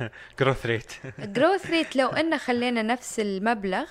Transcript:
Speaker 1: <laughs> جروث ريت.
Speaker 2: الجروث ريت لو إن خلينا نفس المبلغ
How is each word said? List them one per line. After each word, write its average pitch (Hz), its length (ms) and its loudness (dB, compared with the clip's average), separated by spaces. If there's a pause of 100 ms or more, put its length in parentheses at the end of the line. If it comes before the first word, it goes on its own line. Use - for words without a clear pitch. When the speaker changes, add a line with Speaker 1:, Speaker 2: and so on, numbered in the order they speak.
Speaker 1:
<laughs> - 320 -14
جروث 131 260 2
ريت. 113 260 -2 (260)
Speaker 2:
الجروث 269 520 2
ريت 330 260 0
لو 254 120 4
إن 320 300 0
خلينا 240 440 0
نفس 233 380 -2
المبلغ 202 720 0